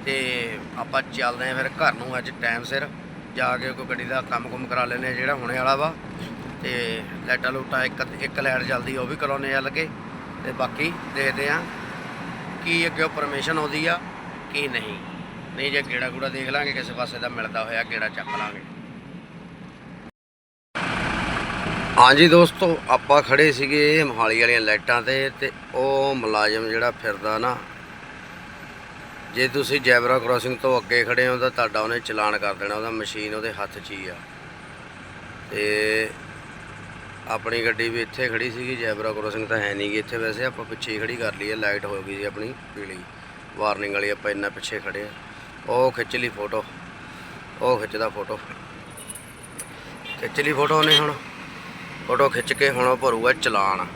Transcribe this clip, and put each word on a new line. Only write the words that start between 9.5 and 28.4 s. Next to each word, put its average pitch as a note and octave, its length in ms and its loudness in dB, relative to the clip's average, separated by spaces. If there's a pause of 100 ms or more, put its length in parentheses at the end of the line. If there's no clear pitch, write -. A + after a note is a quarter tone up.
ਆ C3+ 60 4
ਲੱਗੇ। C#3 280 -2 (560)
ਤੇ C3 140 -4
ਬਾਕੀ C#3+ 340 0 (220)
ਦੇਖਦੇ C#3 360 0
ਹਾਂ E3 120 0 (1000)
ਕੀ E3+ 220 2
ਅੱਗੇ D#3+ 200 0 (100)
ਪਰਮਿਸ਼ਨ D3 420 0
ਆਉਂਦੀ D3+ 280 0
ਆ E3+ 120 2 (540)
ਕੀ C#3+ 160 0
ਨਹੀਂ। G#2+ 300 -4 (580)
ਨਹੀਂ C3+ 160 -2
ਜੇ C#3+ 100 4
ਗੇੜਾ B2+ 280 -2
ਗੂੜਾ B2+ 180 -4
ਦੇਖ C3 200 -4
ਲਾਂਗੇ C#3+ 240 0
ਕਿਸੇ B2+ 200 -4
ਪਾਸੇ B2 260 -4
ਦਾ A#2+ 100 -4
ਮਿਲਦਾ A2+ 360 -4
ਹੋਇਆ A2+ 200 -2
ਗੇੜਾ A2 240 -2
ਚੱਕ G2 200 -8 (100)
ਲਾਂਗੇ। G#2 220 -6 (3500)
ਹਾਂਜੀ C#3 300 12
ਦੋਸਤੋ, E3 480 8 (120)
ਆਪਾਂ C#3+ 340 8
ਖੜੇ C#3+ 300 8
ਸੀਗੇ D3 520 4
ਮੋਹਾਲੀ A2+ 360 2
ਵਾਲੀਆਂ A#2 200 6
ਲਾਈਟਾਂ G#2+ 420 4
'ਤੇ, C3+ 280 0 (100)
ਤੇ C3+ 100 0 (240)
ਉਹ C3+ 400 2
ਮੁਲਾਜ਼ਮ A2 540 2
ਜਿਹੜਾ A#2 240 2
ਫਿਰਦਾ G#2+ 460 -2
ਨਾ, A#2+ 180 0 (1800)